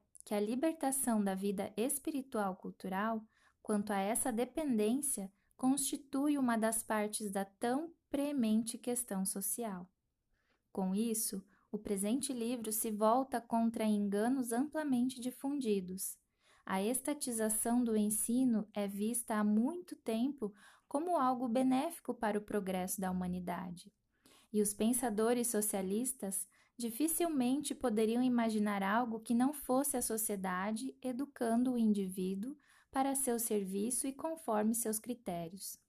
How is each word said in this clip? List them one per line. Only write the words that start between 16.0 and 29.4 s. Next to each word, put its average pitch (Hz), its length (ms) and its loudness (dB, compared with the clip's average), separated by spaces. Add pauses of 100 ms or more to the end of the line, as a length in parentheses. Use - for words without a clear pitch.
A 190 180 -2
estatização 240 1000 0
do 226 100 2
ensino 214 800 2
é 202 160 -2
vista 214 460 -2
há 214 100 2
muito 262 500 2
tempo 226 600 -2 (340)
como 330 300 0
algo 254 280 2
benéfico 262 680 2
para 208 240 0
o 208 40 -4
progresso 185 560 -2
da 185 120 0
humanidade. 180 840 -4 (580)
E 208 120 4
os 202 100 0
pensadores 233 760 2
socialistas 208 1000 -2 (300)
dificilmente 285 960 2
poderiam 226 480 2
imaginar 220 600 2
algo 220 360 2
que 226 160 -2
não 254 180 4